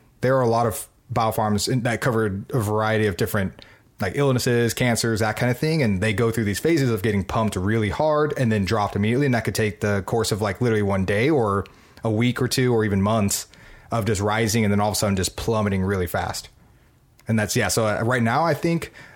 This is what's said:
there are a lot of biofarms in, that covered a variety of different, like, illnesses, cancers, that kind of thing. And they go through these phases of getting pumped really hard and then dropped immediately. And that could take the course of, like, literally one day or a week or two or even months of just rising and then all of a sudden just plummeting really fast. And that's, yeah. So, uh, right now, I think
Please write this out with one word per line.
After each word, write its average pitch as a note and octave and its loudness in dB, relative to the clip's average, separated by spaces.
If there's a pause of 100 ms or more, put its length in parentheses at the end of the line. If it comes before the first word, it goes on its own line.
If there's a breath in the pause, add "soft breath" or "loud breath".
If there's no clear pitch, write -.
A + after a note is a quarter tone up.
(200 soft breath)
there C3 2
are C3 2
a A#2+ 2
lot A2+ 2
of - -4 (260)
biofarms A2 0
in, B2 0
that A#2 -2
covered A2 -2
a C3+ 0
variety G#2+ 2
of G2 0
different, G2+ -2 (360 loud breath)
like, F#2+ -4
illnesses, B2 2
cancers, A#2 0
that G#2+ 0
kind B2 0
of B2 -2
thing. D#3 0
And G2+ 0
they A2 0
go A2+ 0
through A2+ -2
these G2+ -2
phases D3+ 2
of G#2+ -2
getting G2+ 0
pumped A2 -2
really G#2 0
hard D3+ 0
and B2 0
then G#2 2
dropped G#2 0
immediately. A#2 2
And B2+ 2
that A2+ 0
could G#2+ -2
take G#2+ -2
the G#2 0
course A2 -2
of, G2+ -2
like, G2+ -2
literally A2 2
one G2 0
day G#2 0
or G#2+ 0 (380 loud breath)
a A2+ 0
week A#2 0
or B2+ 0
two B2+ 2
or A2 4
even G2+ 2
months G#2 0 (440 loud breath)
of A#2 -2
just G2+ 0
rising G#2+ 2
and G2+ 2
then G2+ 2
all G#2 2
of G#2 0
a F#2+ -4
sudden G2+ 0
just F2+ -4
plummeting G2+ 0
really F#2 0
fast. - -6 (800 soft breath)
And A2+ 0
that's, G#2 -2
yeah. G#2+ 2
So, A2+ 0
uh, G#2 0
right A#2+ 0
now, B2 2
I E3 2
think E3 -2 (240 loud breath)